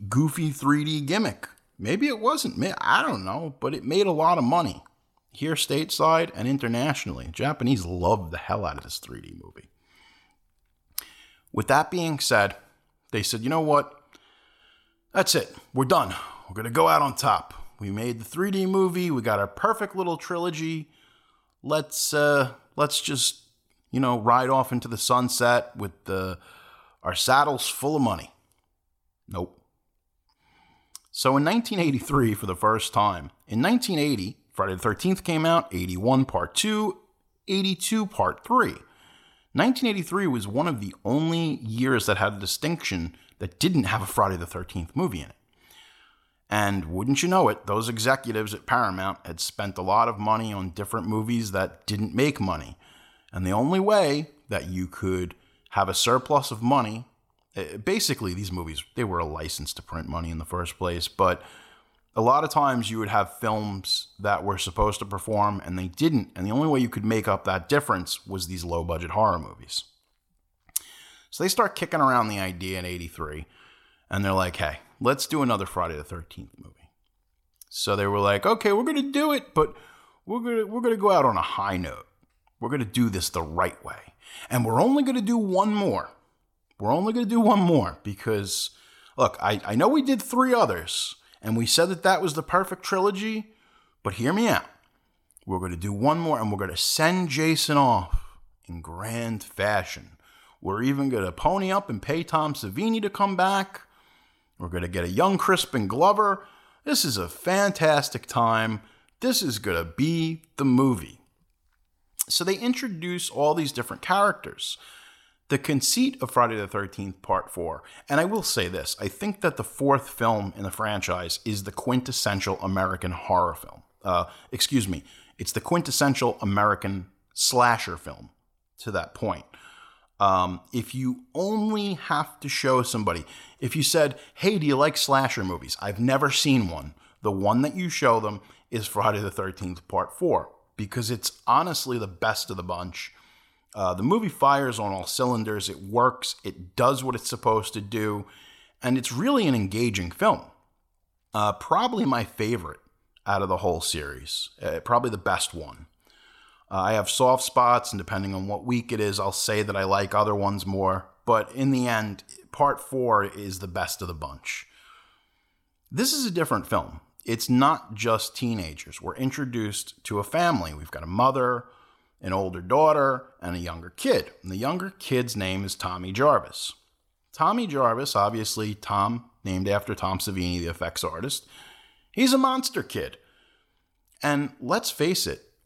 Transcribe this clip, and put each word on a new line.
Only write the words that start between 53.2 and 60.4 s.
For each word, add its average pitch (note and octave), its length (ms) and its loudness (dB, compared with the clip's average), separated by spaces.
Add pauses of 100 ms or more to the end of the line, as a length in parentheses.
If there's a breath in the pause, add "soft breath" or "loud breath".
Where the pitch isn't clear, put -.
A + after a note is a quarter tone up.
And F#2 120 -4
the F2+ 60 0
only C#3 300 2
way F3 500 4 (200)
that G2 180 -4
you F#2 180 -4
could F#2 480 -4 (360 soft breath)
have G2 180 2
a F#2+ 60 -2
surplus C3 580 2
of A2 100 -10
money, A#2+ 440 0 (500)
eh, F2 220 -8
basically B2+ 560 -2
these F#2+ 180 -8
movies, E2 320 -8 (100)
they B2+ 80 -2
were F#2+ 160 -2
a E2+ 60 0
license D#2 500 -8
to - 80 -16
print D#2 260 -10
money E2 220 -6
in E2 80 -6
the D#2+ 60 -8